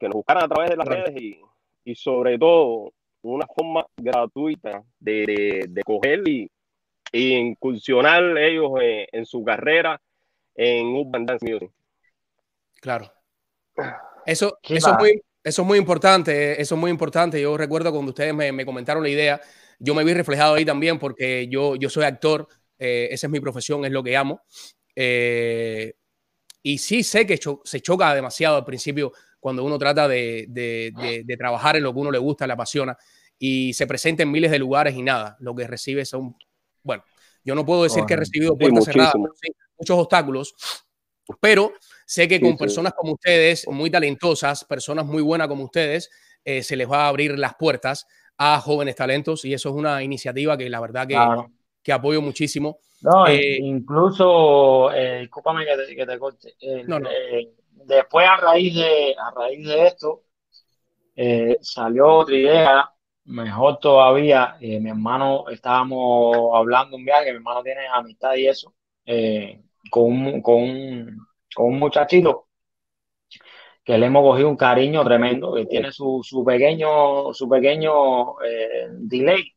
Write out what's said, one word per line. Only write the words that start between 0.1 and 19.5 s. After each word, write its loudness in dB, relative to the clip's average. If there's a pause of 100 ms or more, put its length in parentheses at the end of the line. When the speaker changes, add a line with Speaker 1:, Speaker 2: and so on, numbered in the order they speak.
Speaker 1:
buscaran -2
a -6
través -4
de -4
las -6
Speaker 2:
Claro. -6
Speaker 1:
redes -10
y, -16 (440)
y -14
sobre -2
todo 2 (300)
una -8
forma -6 (120)
gratuita -6 (160)
de, -6 (140)
de, -2
de -8
coger -2
y, -6 (600)
y 0
incursionar 0 (160)
ellos 0 (100)
en, -2
en -10
su -10
carrera -2 (540)
en -2 (100)
Urban -6
Dance -6
Music. -10 (1120)
Speaker 2:
Claro. -10 (1120)
Eso, -4
Speaker 3:
Sí, -8
Speaker 2:
eso 4
es 4
Speaker 3:
va. 2
Speaker 2:
muy, 4 (200)
eso -4
es -2
muy 4
importante, 2
eso -4
es -2
muy -2
importante. -2
Yo -2
recuerdo -4
cuando -6
ustedes -4
me, -4
me -8
comentaron -6
la -2
idea, 0 (380)